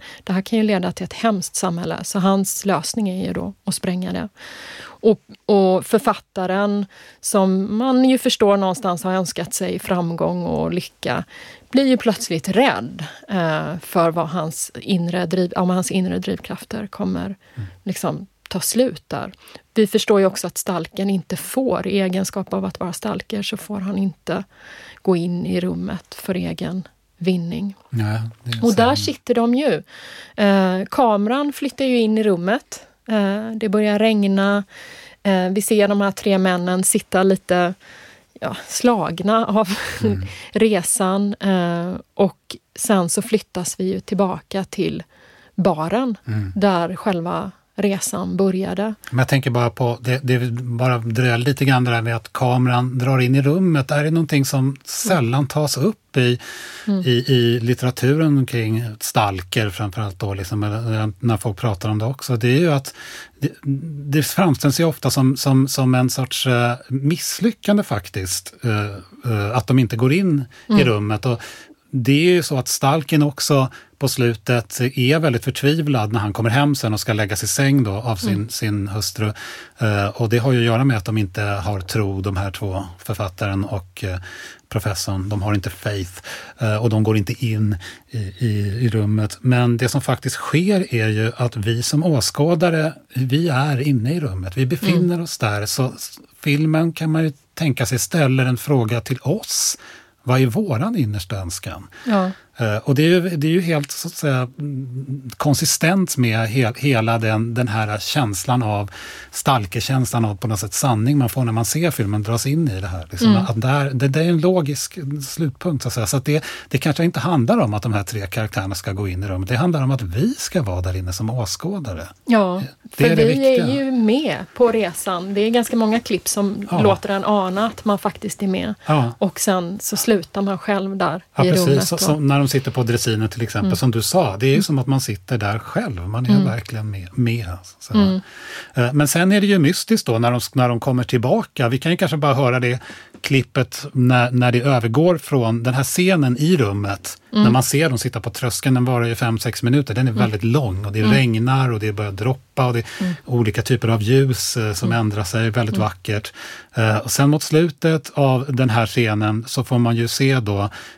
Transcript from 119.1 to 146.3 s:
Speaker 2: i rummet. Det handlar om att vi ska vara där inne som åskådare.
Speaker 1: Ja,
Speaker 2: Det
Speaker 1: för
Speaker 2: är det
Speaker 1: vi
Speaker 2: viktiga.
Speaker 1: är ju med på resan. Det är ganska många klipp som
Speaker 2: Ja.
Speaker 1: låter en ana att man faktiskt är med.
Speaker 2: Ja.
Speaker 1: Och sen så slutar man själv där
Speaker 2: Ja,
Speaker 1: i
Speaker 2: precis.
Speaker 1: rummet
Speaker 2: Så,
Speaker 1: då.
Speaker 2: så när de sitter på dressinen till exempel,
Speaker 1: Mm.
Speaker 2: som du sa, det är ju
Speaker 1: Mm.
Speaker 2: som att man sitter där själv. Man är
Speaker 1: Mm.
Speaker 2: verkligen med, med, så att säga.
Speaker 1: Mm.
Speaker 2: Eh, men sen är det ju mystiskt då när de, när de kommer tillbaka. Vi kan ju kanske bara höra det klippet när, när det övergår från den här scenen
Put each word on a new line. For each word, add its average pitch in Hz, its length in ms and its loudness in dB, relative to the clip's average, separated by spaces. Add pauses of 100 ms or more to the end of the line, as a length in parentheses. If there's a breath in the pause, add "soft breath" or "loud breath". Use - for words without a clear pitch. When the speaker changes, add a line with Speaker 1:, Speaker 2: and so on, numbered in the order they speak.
Speaker 2:
i 101 40 -6
rummet. 95 220 -4
Det 123 80 0
handlar 160 260 2
om 131 80 2
att 131 100 0
vi 117 360 -2
ska - 240 -2
vara 92 200 -2
där 90 140 -2
inne 90 180 -6
som 110 160 -4
åskådare. 123 800 -6 (180)
Speaker 1:
Ja, 196 380 2 (200)
Speaker 2:
Det - 200 -2
Speaker 1:
för - 80 -
Speaker 2:
är - 40 4
det - 100 6
Speaker 1:
vi 226 40 6
Speaker 2:
viktiga. 262 380 4
Speaker 1:
är 254 60 0 (120)
ju 262 60 -2
med 233 440 2 (200)
på 233 160 6
resan. 190 640 -2
Det 202 80 0
är 220 80 2
ganska 233 260 0
många 226 240 2
klipp 202 280 -4
som 202 440 -2
Speaker 2:
Ja. 269 100 2
Speaker 1:
låter 202 280 2
en 196 160 -2
ana 196 400 2
att - 200 -8
man 202 140 2
faktiskt - 440 -6
är 202 40 0
med. 185 260 -2 (120)
Speaker 2:
Ja. 131 320 2
Speaker 1:
Och 196 220 -2
sen 185 420 -2
så - 160 -4
slutar 202 440 0
man 196 160 -2
själv 196 400 -2
där 175 260 -2 (120)
Speaker 2:
Ja, - 100 4
Speaker 1:
i 180 60 4
Speaker 2:
precis. 170 160 4
Speaker 1:
rummet 139 200 4
Speaker 2:
Så, 170 80 -2
Speaker 1:
då. 170 80 -6
Speaker 2:
så 156 160 2
när 139 200 4
de 143 80 4
sitter 135 240 0
på 127 120 -2
dressinen 113 460 0
till - 120 -8
exempel, 110 260 -2
Speaker 1:
Mm. 92 80 2
Speaker 2:
som 123 160 2
du 113 100 0
sa, 113 360 2
det 117 80 -2
är - 40 4
ju 135 40 4
Speaker 1:
Mm. 196 100 4
Speaker 2:
som 143 160 0
att 127 80 -2
man 135 140 2
sitter 117 360 -4
där 107 220 -2
själv. 107 500 -6
Man 117 160 -4
är 123 40 0
Speaker 1:
Mm. 202 160 6
Speaker 2:
verkligen 110 460 -4
med, 95 220 -10
med, 117 320 0
så 87 60 -8 (260)
att - 60 -20
säga. - 200 0
Speaker 1:
Mm. 190 160 2 (540 loud breath)
Speaker 2:
Eh, 123 200 0
men 147 140 4
sen 175 240 2
är 202 100 6
det 202 60 2
ju 196 120 4
mystiskt 175 480 2
då 113 120 2
när 120 120 2
de, 123 80 0 (140)
när 123 160 4
de 117 100 0
kommer 127 240 0
tillbaka. 127 640 0
Vi 131 80 0
kan 165 140 0
ju 185 60 2
kanske 160 200 0
bara 147 160 2
höra 127 260 2
det 123 200 0 (420 loud breath)
klippet - 720 0
när, 123 380 4
när 123 200 4
det 127 100 2
övergår 135 560 4
från 117 460 0
den 127 100 2
här 131 100 0
scenen 160 560 2